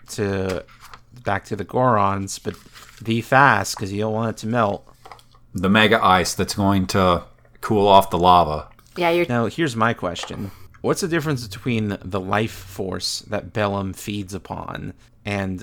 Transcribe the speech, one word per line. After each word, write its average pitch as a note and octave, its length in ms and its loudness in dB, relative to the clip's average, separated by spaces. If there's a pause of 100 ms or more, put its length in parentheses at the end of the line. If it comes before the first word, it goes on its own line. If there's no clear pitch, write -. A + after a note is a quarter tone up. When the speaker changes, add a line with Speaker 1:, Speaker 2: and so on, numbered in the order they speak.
(120)
Speaker 1:
to, F#2+ 520 -2 (640)
back G2 200 -2
to A2+ 120 -8
the G2 80 -8
Gorons, G2+ 760 0
but G2+ 140 -8 (480)
be A2+ 160 0
fast, B2+ 580 2
'cause F#2+ 140 -8
you G2+ 100 -4
don't G#2+ 120 -2
want A2 160 -2
it A2 80 -8
to A2 100 -10
melt. G#2+ 400 -2 (640)
Speaker 2:
The F#2+ 160 0
Mega G#2+ 340 4
Ice F#2 300 4
that's - 220 -4
going G2 320 2
to F#2 380 2 (340)
cool G#2 280 2
off G2 220 8
the F#2 80 0
lava. E2+ 520 4 (260)
Speaker 3:
Yeah, E3+ 140 0
you're E3+ 180 2
Speaker 1:
Now, A#2 200 0
here's C#3 280 -4
my A2+ 180 2
question. F#2 580 -8 (300)
What's D3 200 -2
the G3 60 -2
difference D3+ 400 -2
between G#2+ 560 -2
the F#2+ 160 -6
life G#2 320 -2
force - 680 -8
that G2+ 320 -8
Bellum G2 400 -2
feeds G2+ 400 -8
upon F#2 600 -10 (320)
and G2 380 -4